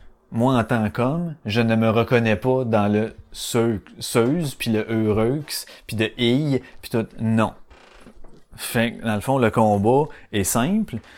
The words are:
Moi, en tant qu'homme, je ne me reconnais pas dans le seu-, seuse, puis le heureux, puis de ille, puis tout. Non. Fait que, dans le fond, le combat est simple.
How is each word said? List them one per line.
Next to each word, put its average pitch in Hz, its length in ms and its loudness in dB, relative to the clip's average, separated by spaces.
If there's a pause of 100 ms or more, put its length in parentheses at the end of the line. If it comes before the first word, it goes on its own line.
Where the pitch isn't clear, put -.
(320)
Moi, 123 260 2
en 113 60 2
tant 110 260 0
qu'homme, 151 460 -2 (100)
je 110 160 0
ne 113 140 2
me 113 140 4
reconnais 113 460 2
pas 127 300 0
dans 107 260 2
le 107 240 0 (160)
seu-, 117 500 -2 (180)
seuse, 127 560 0
puis - 160 -4
le 107 180 0
heureux, 113 540 0 (440)
puis - 80 -8
de 107 220 -2
ille, 131 440 2 (200)
puis - 100 -16
tout. 113 160 0 (120)
Non. 113 340 0 (1040)
Fait 117 360 -2
que, 98 120 -12
dans 110 100 0
le 101 60 -4
fond, 135 160 -2
le 117 140 2
combat 110 540 2 (280)
est 117 100 0
simple. 156 540 -2 (200)